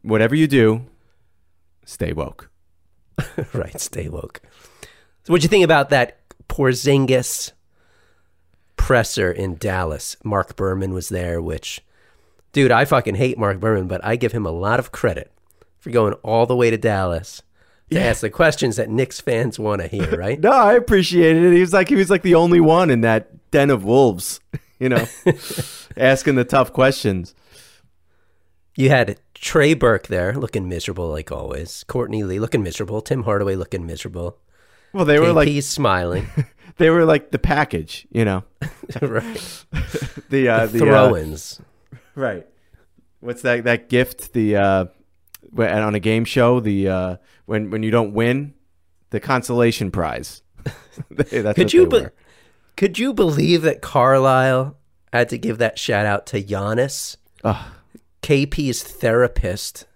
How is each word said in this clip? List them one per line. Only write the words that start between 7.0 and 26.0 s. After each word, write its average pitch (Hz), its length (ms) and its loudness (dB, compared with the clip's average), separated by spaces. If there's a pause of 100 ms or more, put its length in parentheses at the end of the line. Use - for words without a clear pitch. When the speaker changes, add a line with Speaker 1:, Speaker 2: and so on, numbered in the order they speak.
Speaker 2:
presser 110 540 0
in 90 240 -6
Dallas? 90 680 -6
Mark 101 320 -4
Berman 95 380 -4
was 92 160 -8
there, 87 320 -4
which, - 400 -10 (720)
dude, 135 180 2
I 120 140 4
fucking 123 300 0
hate 127 220 -2
Mark 101 220 -2
Berman, 98 280 -2
but 92 160 -6
I 107 120 -2
give 120 160 -2
him 113 140 -6
a 80 60 -4
lot 101 280 -2
of 123 120 -8
credit - 400 -4 (480)
for - 100 -16
going 110 260 2
all 117 300 0
the 127 100 0
way 120 140 4
to 113 80 0
Dallas 95 640 -4 (500)
to 160 60 0
Speaker 1:
Yeah. - 80 0
Speaker 2:
ask 117 160 -2
the 110 80 -4
questions 147 480 0
that 117 120 -4
Knicks 120 300 -2
fans 113 400 -4
wanna 104 280 -4
hear, 92 240 -4
Speaker 1:
<laughs> - 60 -2
Speaker 2:
right? 104 220 -4
Speaker 1:
No, 202 120 2
I 240 220 6
appreciated 175 680 4
it. 180 100 6
He 175 80 6
was 180 120 0
like, 190 160 2
he 294 60 4
was 190 140 2
like 185 140 2
the 180 120 4
only 175 240 6
one 165 300 4
in 120 120 2
that - 500 -2
den 143 180 4
of 120 140 2
wolves, 110 560 2 (200)
<laughs> - 200 -20
you 127 100 -2
know, 123 160 2 (460)
<laughs> - 460 -12
asking 135 380 2